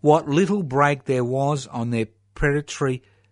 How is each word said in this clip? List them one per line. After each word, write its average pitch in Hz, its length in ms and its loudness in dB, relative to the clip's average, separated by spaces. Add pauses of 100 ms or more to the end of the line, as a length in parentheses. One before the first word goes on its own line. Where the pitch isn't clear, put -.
what 151 260 4
little 185 360 0
break 143 400 2
there 127 200 0
was 135 440 -2
on 117 240 -4
their 113 160 -2 (260)
predatory 143 680 -2 (280)